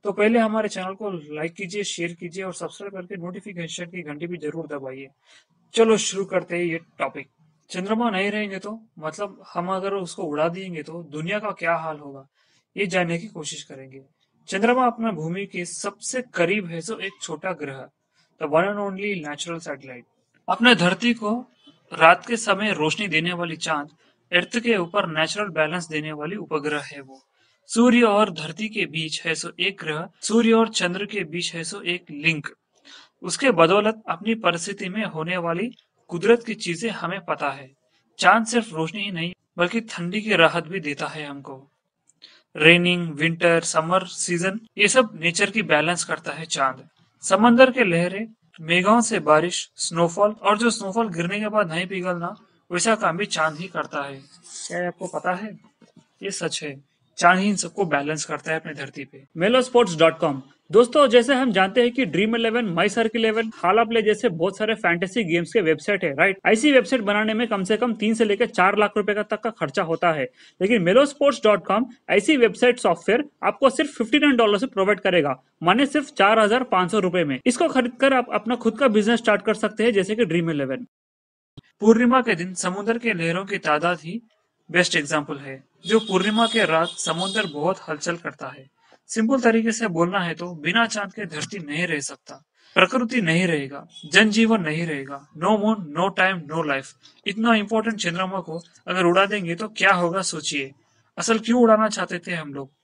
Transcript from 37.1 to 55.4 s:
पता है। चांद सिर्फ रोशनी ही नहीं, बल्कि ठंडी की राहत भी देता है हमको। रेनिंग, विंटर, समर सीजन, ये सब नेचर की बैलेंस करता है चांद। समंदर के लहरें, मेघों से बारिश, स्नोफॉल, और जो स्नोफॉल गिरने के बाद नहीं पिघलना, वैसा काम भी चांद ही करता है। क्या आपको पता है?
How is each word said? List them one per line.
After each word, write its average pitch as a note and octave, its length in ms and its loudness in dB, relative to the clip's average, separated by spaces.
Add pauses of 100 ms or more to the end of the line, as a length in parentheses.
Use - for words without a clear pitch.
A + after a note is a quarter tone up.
पता D3+ 260 -4
है। C3+ 180 -14 (500)
चांद G#3+ 280 4
सिर्फ A3+ 280 -2
रोशनी D#3+ 280 -4
ही G#3 80 -8
नहीं, E3+ 220 -6 (260)
बल्कि F3 220 0
ठंडी G3 400 -6
की G#3 160 0
राहत D#3+ 320 4
भी F#3 120 -6
देता D3 260 -8
है D3+ 200 -10
हमको। C#3 340 -14 (960)
रेनिंग, F3 560 4
विंटर, E3 540 2
समर F3 420 -2
सीजन, F#3 540 -4 (180)
ये G3+ 100 4
सब B3 320 2
नेचर E3+ 300 0
की G#3+ 140 -2
बैलेंस D#3 400 0
करता D#3+ 280 -6
है D#3+ 140 -12
चांद। C3 420 -4 (340)
समंदर A#3 480 6
के B3 140 2
लहरें, F#3 420 0 (340)
मेघों F3+ 420 4
से A3+ 180 -2
बारिश, D#3 560 2
स्नोफॉल, E3+ 560 0
और G#3 260 0
जो A#3 120 2
स्नोफॉल A3 400 -4
गिरने F3 300 -4
के G#3+ 80 -4
बाद G#3 240 0
नहीं F3+ 140 -4
पिघलना, F3+ 480 -6 (360)
वैसा F3 260 0
काम F3+ 200 0
भी G3+ 120 -4
चांद D#3 300 -2
ही F#3 100 -10
करता D3+ 340 -6
है। C#3 180 -12 (480)
क्या F3 200 -4
आपको F3+ 260 -10
पता F3 200 -2
है? G#3 220 -10 (680)